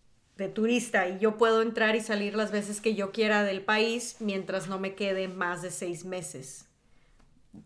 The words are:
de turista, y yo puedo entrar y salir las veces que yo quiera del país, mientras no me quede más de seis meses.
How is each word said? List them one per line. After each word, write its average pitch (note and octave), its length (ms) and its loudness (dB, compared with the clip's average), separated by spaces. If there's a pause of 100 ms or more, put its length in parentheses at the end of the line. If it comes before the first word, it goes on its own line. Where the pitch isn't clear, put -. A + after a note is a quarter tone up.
(360)
de G3 120 -4
turista, A3 600 2
y F#3+ 100 -4
yo G#3+ 200 4
puedo A3+ 240 6
entrar A3 340 2
y A#3 40 2
salir G3+ 340 -2
las G#3+ 160 0
veces G3+ 300 -4
que A3 140 2
yo G3 180 -4
quiera G#3+ 320 4
del F#3+ 180 -2
país, A3+ 580 0
mientras F#3+ 480 -2
no F#3+ 120 -4
me G3 140 -4
quede F#3+ 340 -2
más F3+ 340 -4
de F3+ 80 -6
seis F3 340 -6
meses. F3+ 600 -10 (1000)